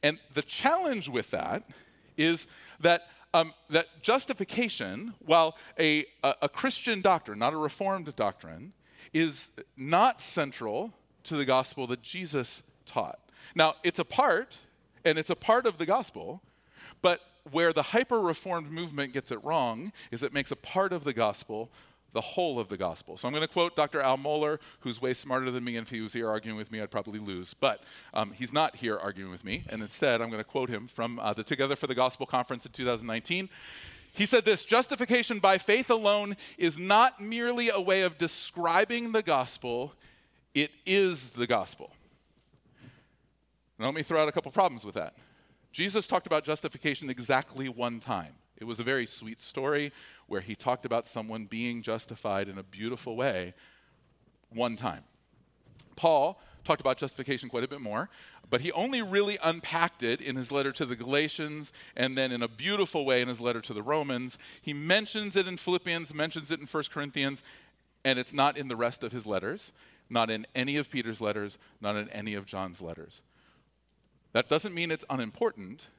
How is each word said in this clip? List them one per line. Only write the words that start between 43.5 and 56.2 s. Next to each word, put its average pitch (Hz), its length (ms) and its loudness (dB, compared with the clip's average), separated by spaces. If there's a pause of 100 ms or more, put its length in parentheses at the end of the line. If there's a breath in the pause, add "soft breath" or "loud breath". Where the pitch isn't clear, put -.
Now, 110 80 -4
let 139 80 -2
me 156 80 -4
throw 156 200 2
out 151 60 2
a 147 40 -4
couple 156 200 -4
problems 139 320 2
with 101 120 -8
that. 85 180 -6 (580 soft breath)
Jesus 196 340 -2
talked - 200 0
about 151 180 0
justification 147 640 -4
exactly 131 640 -2
one 120 300 -6
time. 87 340 -6 (240)
It 110 60 -14
was 113 140 -8
a 117 60 -6
very 127 220 0
sweet 110 340 -14
story 143 520 -2 (360 loud breath)
where 95 140 -4
he 104 120 -8
talked 123 300 -2
about 117 220 -2
someone 110 400 -10
being 117 360 -6
justified 107 640 -4
in 98 100 -12
a 95 40 -12
beautiful 110 540 -8
way 95 380 -2 (960 soft breath)
one 117 260 -2
time. 104 260 -6 (920)
Paul 165 440 2 (220 soft breath)